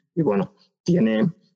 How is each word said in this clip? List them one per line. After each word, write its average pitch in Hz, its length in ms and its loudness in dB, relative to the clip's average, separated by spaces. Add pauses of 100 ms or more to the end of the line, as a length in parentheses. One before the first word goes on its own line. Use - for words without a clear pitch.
(140)
y, 170 80 -2
bueno, 101 320 -2 (300)
tiene, 110 460 0 (260)